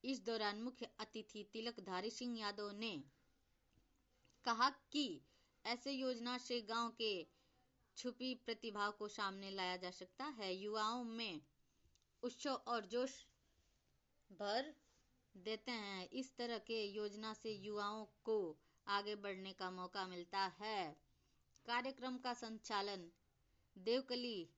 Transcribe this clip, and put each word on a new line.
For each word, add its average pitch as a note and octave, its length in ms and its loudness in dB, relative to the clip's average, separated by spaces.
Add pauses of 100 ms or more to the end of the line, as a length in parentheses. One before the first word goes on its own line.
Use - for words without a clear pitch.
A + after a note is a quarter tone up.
इस B3 200 0
दौरान G#3+ 380 2
मुख्य B3 280 -6 (100)
अतिथि G#3+ 520 -8
तिलकधारी G#3+ 580 -2
सिंह A#3+ 280 -2
यादव G#3 360 -2
ने G#3+ 180 -2 (1500)
कहा B3 260 6 (220)
कि C#4+ 140 4 (580)
ऐसे B3 280 0
योजना B3 480 0
से B3 240 0
गांव A3+ 280 2
के A3 200 2 (840)
छुपी B3 380 -2 (100)
प्रतिभा G#3 460 2
को G#3 200 -4
सामने G3 400 0
लाया F#3 260 2
जा F3+ 160 -4
सकता F#3 320 -8 (100)
है। G3 200 0
युवाओं G#3+ 500 2
में A3+ 360 -2 (840)
उत्साह B3 500 0
और A3 140 2
जोश B3 380 0 (1040)
भर G#3 440 0 (600)
देते G#3+ 380 -4
हैं। G3+ 380 -4
इस C4 260 -4
तरह A#3 240 0
के A3 240 0
योजना G#3 500 -2
से A3 180 -4
युवाओं G#3 520 -2 (200)
को G3 320 4 (300)
आगे G3+ 300 4
बढ़ने F#3+ 360 -4
का F#3 180 -2
मौका F#3 360 -2
मिलता F3+ 340 -2 (200)
है। G3+ 360 0 (720)
कार्यक्रम B3+ 520 0
का B3+ 160 0
संचालन G#3 680 0 (720)
देवकली A#3+ 800 2